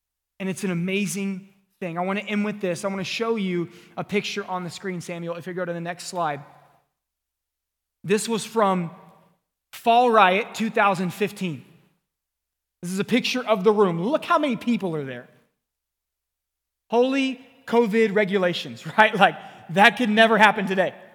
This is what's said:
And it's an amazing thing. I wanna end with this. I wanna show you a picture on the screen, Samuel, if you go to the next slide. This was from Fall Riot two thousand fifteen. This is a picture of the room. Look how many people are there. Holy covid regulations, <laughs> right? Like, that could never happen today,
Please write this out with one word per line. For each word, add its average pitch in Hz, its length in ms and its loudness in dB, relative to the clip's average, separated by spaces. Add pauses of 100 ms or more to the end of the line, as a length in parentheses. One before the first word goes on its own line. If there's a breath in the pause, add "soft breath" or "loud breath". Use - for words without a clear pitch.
(380)
And 190 120 -4
it's 185 140 -6
an 190 60 -2
amazing 190 800 -4 (320)
thing. 170 160 -8
I 175 60 -2
wanna 190 180 -2
end 208 240 -2
with 208 160 -6
this. 175 240 -4
I 202 40 -4
wanna 196 160 -6
show 226 320 -2
you 180 340 -4 (260 loud breath)
a 180 80 -6
picture 202 400 -6
on 185 200 -6
the 170 60 -10
screen, 180 300 -10
Samuel, 170 360 -10
if 170 100 -16
you 185 80 -10
go 185 100 -6
to 175 80 -4
the 170 80 -8
next 175 280 -10
slide. 156 340 -4 (1600)
This 208 240 -2
was 226 160 -4
from 190 460 0 (800)
Fall 240 380 2
Riot 208 440 4
two 220 140 -4
thousand 196 460 0
fifteen. 185 500 -6 (1200)
This 180 100 -10
is 190 60 -4
a 196 60 -2
picture 247 380 0
of 214 220 0
the 220 80 6
room. 185 300 2
Look 277 240 -2
how 349 120 4
many 285 180 0
people 196 380 -2
are 151 100 -6
there. 127 220 -12 (1600)
Holy 262 500 0 (260)
covid 226 480 2
regulations, 180 720 -2
<laughs> 160 120 0
right? 214 180 6
Like, 175 200 4 (340 loud breath)
that 196 260 6
could 240 140 0
never 220 260 6
happen 208 300 6
today, 185 280 0 (200)